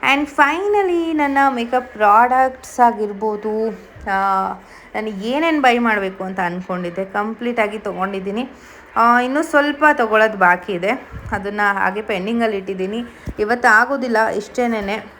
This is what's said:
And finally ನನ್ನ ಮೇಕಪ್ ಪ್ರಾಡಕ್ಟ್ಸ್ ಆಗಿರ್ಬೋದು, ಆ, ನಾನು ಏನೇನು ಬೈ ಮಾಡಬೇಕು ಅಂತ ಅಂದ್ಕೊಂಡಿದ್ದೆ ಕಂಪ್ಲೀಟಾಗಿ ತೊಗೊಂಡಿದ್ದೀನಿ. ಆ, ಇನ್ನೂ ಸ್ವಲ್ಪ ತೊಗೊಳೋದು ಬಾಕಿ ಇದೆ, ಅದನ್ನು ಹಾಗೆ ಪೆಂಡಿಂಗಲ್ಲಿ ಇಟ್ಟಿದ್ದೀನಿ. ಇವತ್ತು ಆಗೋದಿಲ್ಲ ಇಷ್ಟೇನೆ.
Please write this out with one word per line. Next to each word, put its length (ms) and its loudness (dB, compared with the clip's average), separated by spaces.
And 140 0
finally 840 0
ನನ್ನ 240 0
ಮೇಕಪ್ 440 -2
ಪ್ರಾಡಕ್ಟ್ಸ್ 840 2
ಆಗಿರ್ಬೋದು, 880 0
ಆ, 420 0
ನಾನು 120 -4
ಏನೇನು 540 -2
ಬೈ 160 4
ಮಾಡಬೇಕು 460 0
ಅಂತ 160 -8
ಅಂದ್ಕೊಂಡಿದ್ದೆ 680 -4
ಕಂಪ್ಲೀಟಾಗಿ 720 -4
ತೊಗೊಂಡಿದ್ದೀನಿ. 720 -6
ಆ, 240 6
ಇನ್ನೂ 240 0
ಸ್ವಲ್ಪ 500 0
ತೊಗೊಳೋದು 440 2
ಬಾಕಿ 360 2
ಇದೆ, 340 -4
ಅದನ್ನು 420 -2
ಹಾಗೆ 280 -2
ಪೆಂಡಿಂಗಲ್ಲಿ 560 -2
ಇಟ್ಟಿದ್ದೀನಿ. 460 -6
ಇವತ್ತು 280 0
ಆಗೋದಿಲ್ಲ 600 2
ಇಷ್ಟೇನೆ. 800 -4